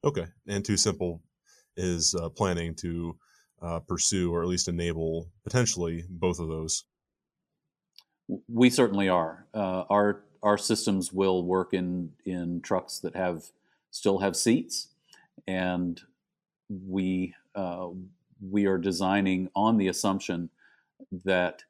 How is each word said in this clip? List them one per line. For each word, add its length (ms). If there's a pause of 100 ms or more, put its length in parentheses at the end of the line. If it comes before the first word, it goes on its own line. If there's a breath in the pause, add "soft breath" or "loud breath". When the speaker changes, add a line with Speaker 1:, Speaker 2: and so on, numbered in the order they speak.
Speaker 1:
Okay, 240 (200)
and 160
TuSimple 560 (560 soft breath)
is, 400
uh, 140
planning 460
to, 420 (440 soft breath)
uh, 180
pursue 540
or 80
at 60
least 220
enable 600 (140)
potentially 680
both 300
of 80
those. 380 (1400)
Speaker 2:
W-, 180
we 220
certainly 400
are. 440
Uh, 360
our, 340 (180)
our 160
systems 540
will 320
work 300
in, 380 (140)
in 360
trucks 380
that 160
have, 280 (480)
still 280
have 180
seats, 500 (600 soft breath)
and 540 (680)
we, 680 (200)
uh, 340 (600)
we 160
are 120
designing 800
on 220
the 100
assumption 600 (760 soft breath)
that 460